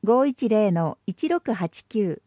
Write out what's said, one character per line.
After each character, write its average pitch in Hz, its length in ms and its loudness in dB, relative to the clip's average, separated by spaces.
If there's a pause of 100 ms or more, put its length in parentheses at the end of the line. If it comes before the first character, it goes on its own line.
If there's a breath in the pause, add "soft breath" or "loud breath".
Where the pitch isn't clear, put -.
五 240 220 4
一 254 240 -2
零 214 240 4
の 165 320 -2
一 294 240 -6
六 339 240 -2
八 180 320 -8
九。 190 420 -4